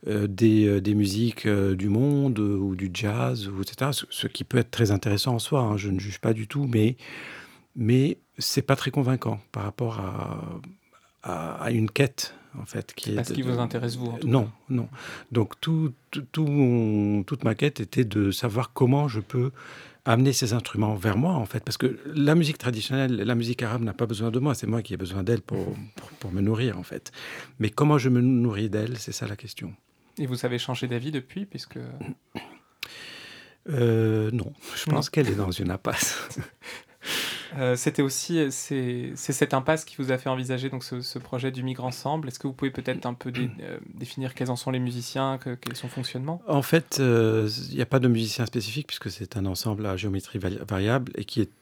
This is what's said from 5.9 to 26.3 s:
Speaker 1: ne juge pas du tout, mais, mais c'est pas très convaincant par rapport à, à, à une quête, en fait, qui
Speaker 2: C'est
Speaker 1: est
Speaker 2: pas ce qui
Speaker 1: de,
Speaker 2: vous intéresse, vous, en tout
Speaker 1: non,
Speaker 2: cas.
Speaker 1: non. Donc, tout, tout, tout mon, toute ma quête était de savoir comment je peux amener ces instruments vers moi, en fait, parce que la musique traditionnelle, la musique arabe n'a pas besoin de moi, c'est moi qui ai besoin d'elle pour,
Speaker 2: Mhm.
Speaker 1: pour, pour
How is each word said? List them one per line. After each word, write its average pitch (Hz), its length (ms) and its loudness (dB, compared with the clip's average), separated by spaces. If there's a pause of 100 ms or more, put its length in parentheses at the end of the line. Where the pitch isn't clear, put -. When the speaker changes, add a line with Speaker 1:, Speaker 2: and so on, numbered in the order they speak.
Speaker 1:
ne 95 100 0
juge 98 180 -8
pas 113 140 2
du 110 160 -2
tout, 143 180 -2
mais, 113 300 4 (800)
mais 127 420 4 (200)
c'est - 240 0
pas - 120 4
très 135 160 -2
convaincant 123 480 0 (140)
par 107 100 -4
rapport 110 380 -4
à, 101 600 -6 (600)
à, 82 300 -6 (100)
à 117 80 -2
une 110 180 2
quête, - 460 0 (260)
en 107 60 -10
fait, - 280 -10
qui - 100 -12
Speaker 2:
C'est 110 80 -2
Speaker 1:
est 104 40 0
Speaker 2:
pas 123 80 0
ce - 80 -6
qui 139 100 -2
Speaker 1:
de, 127 80 -2
Speaker 2:
vous 120 100 0
intéresse, 120 360 -2
vous, 123 120 -6
en 117 100 -6
tout - 80 -4
Speaker 1:
non, 120 200 6
Speaker 2:
cas. 113 40 -8 (200)
Speaker 1:
non. 120 180 0 (420)
Donc, 113 300 0
tout, 160 340 0 (160)
tout, 147 120 -6 (100)
tout 156 140 0
mon, 113 760 4
toute - 220 -6
ma 113 100 4
quête 147 260 0
était 127 240 2
de 104 280 2
savoir 113 420 -2
comment 139 340 4
je 110 120 -2
peux 123 320 -2 (520)
amener 127 300 6
ces 113 180 2
instruments 107 440 0
vers 95 200 2
moi, 160 180 4
en 120 120 0
fait, - 180 -6
parce - 140 -4
que 131 280 0
la 151 280 4
musique 156 240 4
traditionnelle, 127 580 0
la 107 200 0
musique 117 260 0
arabe 117 220 -2
n'a 107 100 -2
pas 120 120 0
besoin 110 260 -2
de 117 80 2
moi, 143 160 2
c'est - 100 -6
moi 110 160 0
qui - 120 -8
ai - 40 -4
besoin 95 240 -4
d'elle 113 200 2
pour, 92 280 -4
Speaker 2:
Mhm. 101 60 -6 (180)
Speaker 1:
pour, - 160 -16
pour - 220 -10